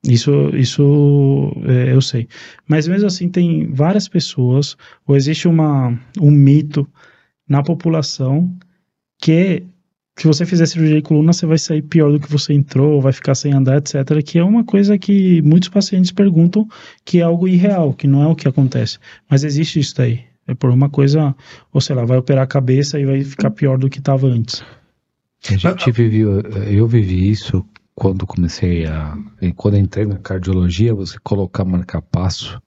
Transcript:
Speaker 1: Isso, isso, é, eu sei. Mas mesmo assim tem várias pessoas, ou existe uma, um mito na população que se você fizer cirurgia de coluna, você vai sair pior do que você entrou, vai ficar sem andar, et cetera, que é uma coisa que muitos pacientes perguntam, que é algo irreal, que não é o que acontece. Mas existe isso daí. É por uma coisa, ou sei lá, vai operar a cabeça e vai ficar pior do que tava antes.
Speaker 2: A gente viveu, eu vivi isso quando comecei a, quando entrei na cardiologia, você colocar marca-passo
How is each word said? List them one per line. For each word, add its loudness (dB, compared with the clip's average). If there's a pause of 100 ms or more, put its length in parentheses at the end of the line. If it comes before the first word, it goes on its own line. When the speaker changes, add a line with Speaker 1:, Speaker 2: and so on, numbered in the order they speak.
Speaker 1:
Isso, 2
isso, 2 (100)
é, 0
eu 4
sei. -6 (400)
Mas 0
mesmo 0
assim -4
tem -2
várias 0
pessoas, -2 (320)
ou 4
existe 0
uma, 0 (220)
um 4
mito 4 (640)
na 0
população -2 (640)
que 0 (560)
se 0
você 2
fizer 2
cirurgia 0
de 2
coluna, 2
você 0
vai 2
sair -4
pior 2
do 2
que -8
você -2
entrou, 2
vai 2
ficar -2
sem -2
andar, 2
et -2
cetera, -2
que -4
é 4
uma 2
coisa 2
que 2
muitos 4
pacientes 0
perguntam, 2 (380)
que 2
é 4
algo 0
irreal, 2
que -8
não 4
é 4
o 2
que -2
acontece. -2 (300)
Mas 2
existe -2
isso -4
daí. 0 (260)
É -6
por -2
uma 2
coisa, -2 (380)
ou 0
sei -4
lá, -4
vai 0
operar 0
a -4
cabeça -2
e -2
vai -2
ficar -4
pior -2
do 0
que -10
tava 0
antes. -2 (880)
Speaker 2:
A 0
gente 0
viveu, 2
eu 0
vivi 2
isso -4 (300)
quando -2
comecei -4
a, -8 (400)
quando 0
entrei -2
na -4
cardiologia, -2
você -10
colocar -4
marca-passo -6